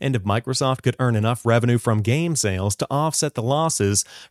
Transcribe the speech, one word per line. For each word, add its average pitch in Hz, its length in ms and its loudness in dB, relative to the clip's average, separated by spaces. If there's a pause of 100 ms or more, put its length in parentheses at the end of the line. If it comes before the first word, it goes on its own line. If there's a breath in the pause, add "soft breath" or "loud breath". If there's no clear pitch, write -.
and 135 160 0
if 98 80 -4
Microsoft 131 580 -2
could 123 160 0
earn 120 180 2
enough 110 280 0
revenue 120 340 4
from 110 220 2
game 147 340 0
sales 101 420 0
to - 140 -4
offset 147 440 -2
the 117 80 -4
losses 127 640 0 (240 loud breath)